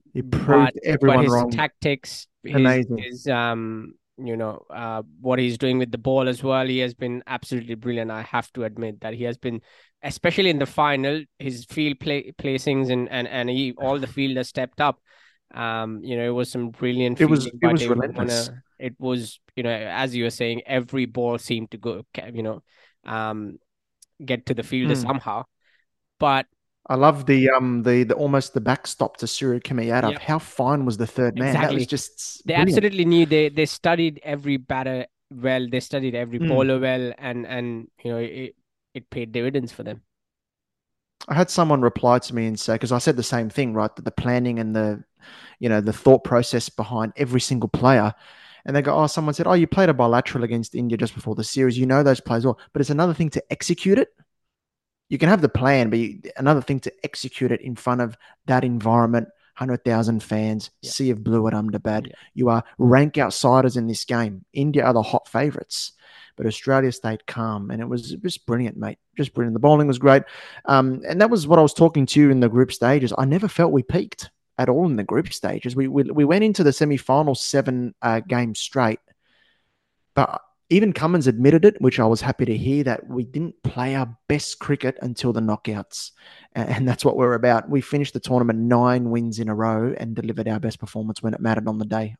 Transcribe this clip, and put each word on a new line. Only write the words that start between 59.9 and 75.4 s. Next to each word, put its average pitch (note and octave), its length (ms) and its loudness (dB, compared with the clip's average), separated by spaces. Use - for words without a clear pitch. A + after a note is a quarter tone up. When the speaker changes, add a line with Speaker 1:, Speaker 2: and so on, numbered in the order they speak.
Speaker 1:
fans, A2 480 -4
Speaker 2:
Yeah. - 100 -12
Speaker 1:
sea C3+ 180 -2
of A2+ 140 -2
blue A2 240 2
at A2 60 0
Ahmedabad. G#2+ 540 -4
Speaker 2:
Yeah. - 60 -18
Speaker 1:
You B2 160 0
are A#2 140 2
rank C3 400 4
outsiders B2+ 580 2
in A#2 120 -2
this A2+ 180 -4
game. A2 480 -4
India C#3+ 320 0
are B2+ 80 4
the A2+ 80 4
hot - 260 -2
favourites. - 640 -6
But - 100 -6
Australia C3+ 480 0
stayed A2 340 -8
calm, G#2+ 420 -6
and A2 120 -6
it A#2+ 80 -8
was A#2+ 220 -6
just - 220 -8
brilliant, A#2+ 320 -2
mate. G#2+ 200 -8
Just C#3+ 160 -4
brilliant. A#2 220 -2
The A2+ 40 -2
bowling D3 280 6
was B2+ 120 0
great. C3+ 240 8
Um, C3 400 4
and E3+ 140 -2
that G#3+ 100 6
was F#3 180 0
what E3 120 8
I - 20 10
was D3+ 120 6
talking D#3+ 320 4
to - 160 2
you C#3+ 80 10
in C3+ 100 6
the A#2+ 80 6
group B2+ 240 4
stages. B2+ 460 2
I C3+ 80 2
never F3+ 240 0
felt E3+ 240 2
we C3+ 100 4
peaked - 460 -4
at B2 120 2
all D#3 160 4
in D3+ 100 0
the G#2 80 -2
group - 300 -2
stages. G2+ 420 -6